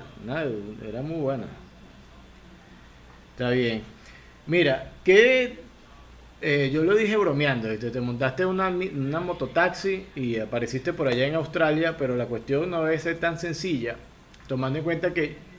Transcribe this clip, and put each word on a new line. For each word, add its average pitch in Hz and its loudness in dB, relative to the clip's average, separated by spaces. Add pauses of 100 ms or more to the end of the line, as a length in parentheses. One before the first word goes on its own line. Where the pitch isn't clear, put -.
(280)
¿no? 135 -6 (500)
Era 110 -8
muy 160 -6
buena. 135 -4 (1900)
Está 123 -4
bien. 117 0 (680)
Mira, 151 2 (120)
que, 247 6 (840)
eh, 143 2
yo 156 2
lo 190 6
dije 214 4
bromeando, 143 2
este, 113 -4
te 123 -4
montaste 127 0
una 185 0
mi-, 180 -2
una 143 -2
mototaxi 180 -2
y 120 -2
apareciste 120 -2
por 165 0
allá 123 2
en 151 0
Australia, 160 2
pero 127 0
la 123 0
cuestión 135 -2
no 170 0
debe 160 2
ser 165 -2
tan 170 -2
sencilla, 156 -4 (520)
tomando 131 -2
en 156 -6
cuenta 170 -2
que 156 -2 (240)